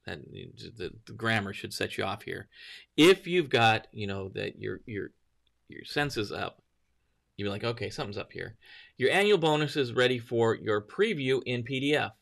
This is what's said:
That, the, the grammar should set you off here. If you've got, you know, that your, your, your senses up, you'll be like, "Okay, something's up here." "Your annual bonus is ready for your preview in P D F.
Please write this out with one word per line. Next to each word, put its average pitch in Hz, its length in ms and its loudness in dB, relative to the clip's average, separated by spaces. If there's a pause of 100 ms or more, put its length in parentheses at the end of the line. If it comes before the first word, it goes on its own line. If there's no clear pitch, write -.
That, 85 140 -10 (100)
the, 87 600 -14 (160)
the - 80 -18
grammar 107 400 -2
should - 180 -10
set - 240 -6
you 101 80 -2
off 98 200 -6
here. 95 240 -12 (480)
If 185 300 6
you've 170 220 0
got, 113 420 2
you 107 160 -8
know, 98 280 -6
that 101 240 -6
your, 104 260 -8
your, 104 280 -10 (560)
your - 160 -16
senses 131 460 -4
up, - 320 -8 (760)
you'll 101 100 -6
be 101 40 -2
like, 107 140 -6
"Okay, 117 260 -4
something's 101 280 -8
up - 140 -10
here." 87 240 -12 (420)
"Your 160 120 4
annual 196 280 6
bonus 151 380 2
is 123 180 0
ready 123 240 4
for 113 380 2
your 104 260 0
preview 143 640 2
in 120 160 -2
P 131 180 -4
D 143 140 2
F. 107 280 0